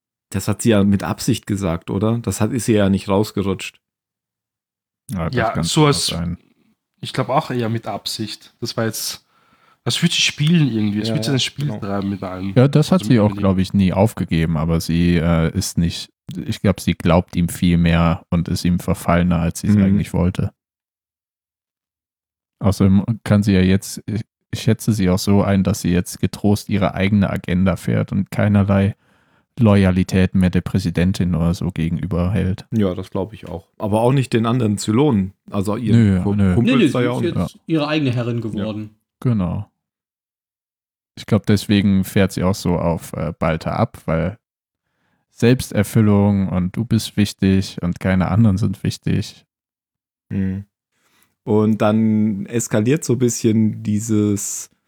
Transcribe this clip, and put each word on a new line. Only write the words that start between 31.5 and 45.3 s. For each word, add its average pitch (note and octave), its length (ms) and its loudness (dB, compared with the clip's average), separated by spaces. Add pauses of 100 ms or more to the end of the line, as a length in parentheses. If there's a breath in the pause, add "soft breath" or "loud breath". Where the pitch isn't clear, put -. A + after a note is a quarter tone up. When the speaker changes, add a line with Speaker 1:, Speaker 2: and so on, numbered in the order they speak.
Speaker 2:
so E2+ 180 -4
gegenüber E2+ 600 -2
hält. F#2 400 -2
Speaker 1:
Ja, G2+ 240 0
das G#2+ 160 -10
glaub G#2 220 -6
ich - 140 -18
auch. E2+ 200 -14 (100)
Aber G#2+ 240 0
auch B2 120 4
nicht C#3 200 0
den A2+ 120 2
anderen A#2 320 0
Zylonen, G#2+ 560 0 (160)
also G2+ 260 -4
ihren A#2 240 2 (160)
Speaker 2:
Nö, F2+ 80 2
Speaker 1:
Ku-, G2+ 120 0
Speaker 2:
nö. F#2+ 200 2
Speaker 1:
Kumpels A#3+ 220 2
Speaker 4:
Nee, G#3+ 80 4
nee, B2 60 2
Speaker 1:
da B2+ 80 -2
Speaker 4:
sie A#2+ 60 2
Speaker 1:
ja A#2+ 60 -2
Speaker 4:
ist B2+ 60 -4
Speaker 1:
auch B2 40 -6
Speaker 4:
jetzt - 160 -2
Speaker 1:
nicht. - 280 -4
Speaker 4:
ihre D#3 220 -2
eigene D3+ 240 0
Herrin A#2+ 260 -4
Speaker 1:
Ja. A2+ 40 -4
Speaker 4:
geworden. G#2+ 540 -8 (240)
Speaker 2:
Genau. G2 500 -2 (1500)
Ich - 80 -18
glaub, G#3 200 0
deswegen G3+ 600 2
fährt G2 260 0
sie - 120 -4
auch F#2+ 120 0
so F2 220 -2
auf, E2 360 -4
äh, D#2+ 240 -6
Balta D#2+ 340 -2
ab, F#2+ 340 -4
weil E2 320 -4 (920)